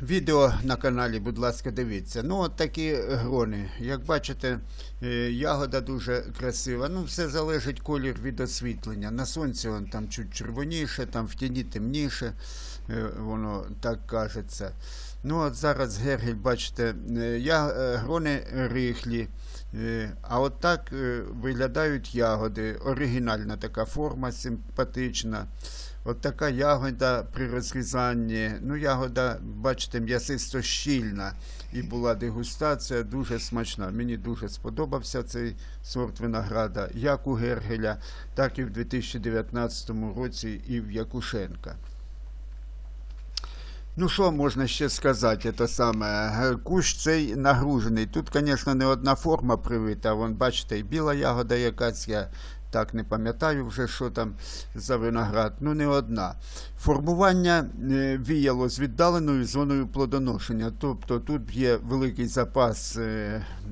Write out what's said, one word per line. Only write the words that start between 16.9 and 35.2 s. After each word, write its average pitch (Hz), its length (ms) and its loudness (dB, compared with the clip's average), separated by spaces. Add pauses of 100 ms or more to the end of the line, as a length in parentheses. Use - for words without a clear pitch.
е, 117 220 0
я-, 151 300 4
е, 123 280 0
грони 151 580 0
рихлі. 120 760 0 (460)
Е, 110 360 -2 (120)
а 120 180 0
от 135 200 0
так, 170 320 2
е, 123 300 -2 (200)
виглядають 131 720 0
ягоди. 110 600 2
Оригінальна 117 800 0
така 110 280 -2
форма, 127 480 -2
симпатична. 117 1160 -2 (640)
От 120 120 -4
така 147 280 0
ягода 131 760 4
при - 280 -4
розрізанні. 120 1000 0 (100)
Ну, 139 160 -2
ягода, 127 640 2
бачите, 117 580 -2
м'ясисто 123 640 -2
щільна. 107 680 0 (400)
І 123 100 -4
була 117 320 0
дегустація, 120 880 -2
дуже 117 360 -2
смачна. 110 520 -4
Мені 117 260 -2
дуже 107 320 -6
сподобався 127 760 -4